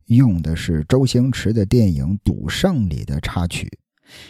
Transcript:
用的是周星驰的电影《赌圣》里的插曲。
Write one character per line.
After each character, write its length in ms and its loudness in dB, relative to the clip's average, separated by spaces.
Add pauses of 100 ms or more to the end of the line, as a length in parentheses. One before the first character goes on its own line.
用 360 4
的 120 -4
是 340 -2
周 180 4
星 240 2
驰 220 -2
的 120 0
电 280 4
影 300 -2
《赌 260 -4
圣》 400 0
里 160 -6
的 160 -6
插 260 -4
曲。 320 -10 (520)